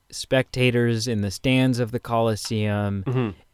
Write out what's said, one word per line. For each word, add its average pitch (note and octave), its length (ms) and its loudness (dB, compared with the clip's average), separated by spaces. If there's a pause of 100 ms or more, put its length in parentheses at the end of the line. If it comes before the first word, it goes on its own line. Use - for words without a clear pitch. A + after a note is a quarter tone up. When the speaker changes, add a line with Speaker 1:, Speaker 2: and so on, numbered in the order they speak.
Speaker 1:
spectators A#2+ 960 0
in A2 140 0
the G2+ 100 -2
stands C3 480 2
of A2+ 120 -2
the A#2+ 80 -6
Colosseum G#2+ 1040 0
Speaker 2:
Mm-hmm. B2 240 0 (240)